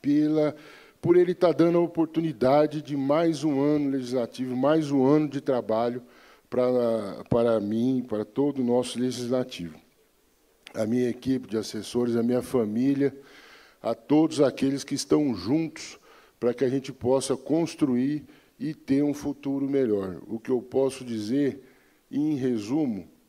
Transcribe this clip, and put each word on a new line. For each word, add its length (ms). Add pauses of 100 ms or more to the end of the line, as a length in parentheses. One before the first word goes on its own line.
pela, 540 (460)
por 160
Ele 180
tá 160
dando 280
a 40
oportunidade 960
de 160
mais 460
um 180
ano 300
legislativo, 680
mais 360
um 120
ano 240
de 120
trabalho 640 (460)
pra, 800
para 300
mim, 480
para 180
todo 360
o 40
nosso 360
legislativo. 760 (960)
A 140
minha 220
equipe 400
de 80
assessores, 580
a 80
minha 180
família, 720 (680)
a 100
todos 480
aqueles 440
que 100
estão 400
juntos 640 (400)
pra 160
que 100
a 40
gente 240
possa 440
construir 880 (320)
e 160
ter 300
um 100
futuro 560
melhor. 600
O 100
que 100
eu 140
posso 420
dizer, 560 (480)
em 280
resumo 720 (200)